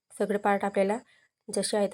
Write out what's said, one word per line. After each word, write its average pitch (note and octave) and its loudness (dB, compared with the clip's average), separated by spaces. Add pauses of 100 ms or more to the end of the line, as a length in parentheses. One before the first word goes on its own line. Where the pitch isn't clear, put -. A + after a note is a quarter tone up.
(180)
सगळे G3+ 0
पार्ट G3+ 2
आपल्याला G3+ 0 (560)
जसे G3+ -2
आहे G3+ 2